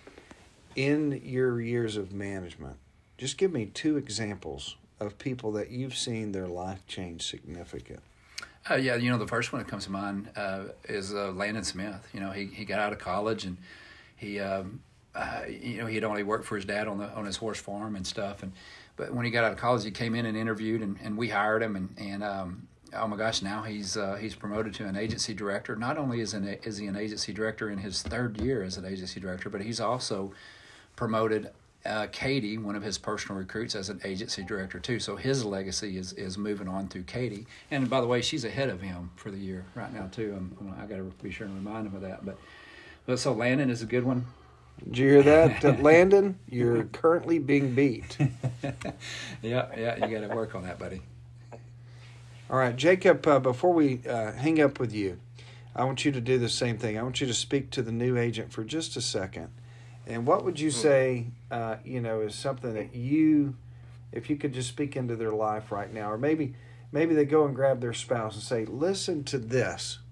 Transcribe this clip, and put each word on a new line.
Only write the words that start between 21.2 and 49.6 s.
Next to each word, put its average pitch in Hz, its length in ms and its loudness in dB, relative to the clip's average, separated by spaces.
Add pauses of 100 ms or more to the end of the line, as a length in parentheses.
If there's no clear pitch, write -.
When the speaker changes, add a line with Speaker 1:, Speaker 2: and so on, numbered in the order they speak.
Speaker 2:
hired 107 340 2
him. 107 140 -2
And, 92 200 -6
and, 101 260 -8
um, 95 440 -6 (260)
oh 107 140 -2
my 104 100 -4
gosh, 110 240 0
now 104 220 -4
he's, 104 340 -6
uh, 98 200 -2
he's 104 180 -8
promoted 107 400 -4
to 110 100 -8
an 95 120 -4
agency 107 360 -2
director. 101 440 -4
Not 123 200 -2
only 127 220 -2
is 107 140 -4
an, 98 120 -4 (180)
is 104 140 -8
he 104 100 -6
an 98 100 -4
agency 107 360 -4
director 110 360 -4
in 101 100 -6
his 95 220 -4
third 113 400 -4
year 123 200 0
as 92 160 -4
an 92 80 -10
agency 95 360 -8
director, 92 280 -6
but 98 120 -4
he's 113 180 -4
also 104 540 -2 (640)
promoted, 110 520 0 (360)
uh, 107 260 -2
Katie, 127 460 -2
one 104 180 -4
of 104 80 -6
his 98 140 -4
personal 104 420 -4
recruits, 110 340 -6
as 95 140 -6
an 98 160 -8
agency 95 400 -4
director 95 360 -6
too. 117 200 -2
So 101 160 -4
his 127 300 0
legacy 98 520 -4
is, 92 140 -6
is 95 260 -8
moving 101 300 -4
on 92 220 -4
through 92 140 -10
Katie. 117 440 -6 (240)
And 135 180 0
by 131 120 4
the 120 60 0
way, 120 140 4
she's 127 220 -2
ahead 123 240 -2
of 95 140 -4
him 87 340 -8
for - 160 -10
the 98 60 -10
year 95 260 -8 (120)
right 123 180 -8
now 98 140 -8
too. 104 300 -4
I'm, 92 220 -8
I'm, 98 240 -10
I - 40 -12
gotta 98 160 -8 (200)
be 104 80 -8
sure 104 160 -8
and 98 80 -8
remind 104 320 -6
him 98 80 -8
of 92 60 -10
that. 95 240 -8
But, 95 120 -8 (680)
but 127 120 2
so 131 140 2
Landon 127 380 4
is 117 120 0
a 117 40 -4
good 120 180 2
one. 123 220 2 (580)
Speaker 1:
Did 117 140 -4
you 135 120 6
hear 143 140 12
that? 151 400 10
Uh, 143 80 10
Speaker 2:
<laughs> 120 100 4
Speaker 1:
Landon, 190 560 10 (120)
you're 120 360 4
currently 165 540 4
being 139 360 4
beat. 135 480 2
Speaker 2:
<laughs> 135 40 6 (1120)
Yeah, 120 260 0 (100)